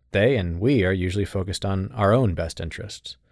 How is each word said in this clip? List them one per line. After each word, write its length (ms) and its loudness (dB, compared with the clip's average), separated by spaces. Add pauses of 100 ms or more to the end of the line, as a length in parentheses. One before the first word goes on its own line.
(120)
They 240 4
and 240 -2
we 240 4
are 80 2
usually 320 0
focused 420 -4
on 260 -2
our 220 2
own 200 4
best 260 -6
interests. 580 -12 (140)